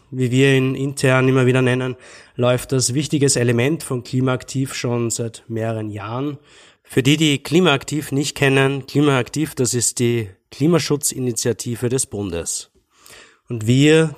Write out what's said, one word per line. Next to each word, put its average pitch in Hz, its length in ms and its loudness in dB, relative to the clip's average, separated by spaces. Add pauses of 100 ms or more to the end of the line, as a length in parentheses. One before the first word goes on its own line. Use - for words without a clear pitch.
wie 127 220 -2
wir 135 240 4
ihn 131 180 2
intern 135 540 2
immer 131 180 4
wieder 127 160 4
nennen, 127 360 0 (400)
läuft 123 340 0
als 123 220 0
wichtiges 143 420 0
Element 123 480 2
von 123 200 -6
Klimaaktiv 131 680 -4
schon 120 360 -2
seit 113 400 -8
mehreren 110 400 -4
Jahren. 117 480 -8 (460)
Für - 200 0
die, 139 120 4
die 151 260 2
Klimaaktiv 147 720 0
nicht 139 240 -4
kennen, 139 500 2
Klimaaktiv, 143 680 0
das 123 180 -2
ist - 260 -2
die 117 280 0 (220)
Klimaschutzinitiative 127 1400 -2
des 127 180 -2
Bundes. 92 640 -8 (760)
Und 113 180 -8
wir, 151 520 4